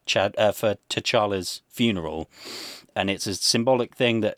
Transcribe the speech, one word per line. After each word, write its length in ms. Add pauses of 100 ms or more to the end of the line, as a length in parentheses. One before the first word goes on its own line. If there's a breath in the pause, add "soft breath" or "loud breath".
Chad, 320
uh, 140
for 240 (120)
T'Challa's 800
funeral, 640 (640 loud breath)
and 140
it's 180
a 80
symbolic 640
thing 240
that 180